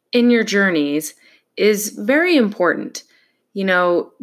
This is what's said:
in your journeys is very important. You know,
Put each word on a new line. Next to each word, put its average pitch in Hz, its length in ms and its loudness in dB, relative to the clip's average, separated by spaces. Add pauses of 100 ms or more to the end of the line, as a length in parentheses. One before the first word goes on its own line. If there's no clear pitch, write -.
(120)
in 240 180 2
your 233 140 2
journeys 170 720 -2 (420)
is 208 340 0
very 311 460 0
important. 196 680 -2 (500)
You 196 120 -6
know, 180 580 0